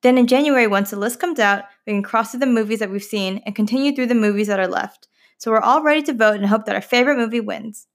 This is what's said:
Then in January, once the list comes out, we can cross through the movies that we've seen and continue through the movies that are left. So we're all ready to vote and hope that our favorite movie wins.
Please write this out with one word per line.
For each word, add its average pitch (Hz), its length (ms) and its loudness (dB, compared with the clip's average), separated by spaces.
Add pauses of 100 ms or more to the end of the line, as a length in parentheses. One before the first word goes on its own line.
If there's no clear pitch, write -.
Then 254 160 4
in 247 100 6
January, 254 400 4
once 202 260 0
the 208 60 -8
list 214 220 -4
comes 339 180 -4
out, 202 260 2 (220)
we 214 60 -6
can 202 100 -2
cross 226 280 -2
through 247 100 -8
the 277 60 0
movies 220 320 0
that 208 120 -6
we've 196 140 -6
seen 196 400 -4
and 208 100 -10
continue 269 400 0
through 254 120 -2
the 240 80 0
movies 208 320 0
that 202 140 -2
are 185 60 0
left. - 420 -6 (280)
So - 140 -6
we're 220 100 4
all 269 220 2
ready 302 220 2
to 302 100 -2
vote 214 220 2
and 202 100 -2
hope 214 180 2
that 202 100 -4
our 202 60 -2
favorite 254 380 0
movie 233 220 -2
wins. 208 540 -10